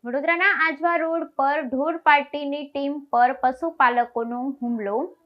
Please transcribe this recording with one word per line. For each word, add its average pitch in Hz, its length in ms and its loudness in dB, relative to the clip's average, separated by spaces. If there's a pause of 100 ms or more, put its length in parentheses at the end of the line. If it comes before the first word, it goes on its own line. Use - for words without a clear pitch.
(180)
વડોદરાના 339 360 2 (120)
આજવા 320 340 0
રોડ 330 240 -2 (160)
પર 277 260 2
ઢોર 285 400 -2
પાર્ટીની 285 640 2
ટીમ 285 240 -4 (180)
પર 247 300 4
પશુપાલકોનો 247 960 0 (220)
હુમલો. 220 340 -4 (280)